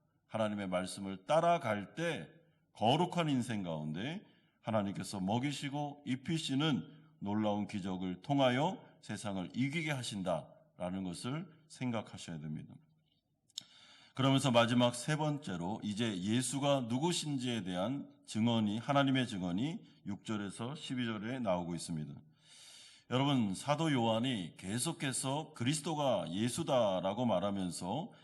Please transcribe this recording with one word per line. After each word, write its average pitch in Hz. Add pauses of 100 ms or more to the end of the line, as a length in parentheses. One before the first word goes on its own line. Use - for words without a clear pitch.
(280)
하나님의 104
말씀을 95
따라갈 151
때 160 (460)
거룩한 160
인생 120
가운데 85 (380)
하나님께서 98
먹이시고 139
입히시는 135 (340)
놀라운 104
기적을 92
통하여 139 (220)
세상을 98
이기게 143
하신다라는 92
것을 123 (220)
생각하셔야 104
됩니다. 78 (1400)
그러면서 135
마지막 120
세 151
번째로 110
이제 107
예수가 127
누구신지에 131
대한 92 (180)
증언이, 110
하나님의 135
증언이 104 (260)
육 101
절에서 110
십이 127
절에 113
나오고 90
있습니다. 78 (960)
여러분, 127
사도 147
요한이 113
계속해서 139
그리스도가 135
예수다라고 107
말하면서 98 (120)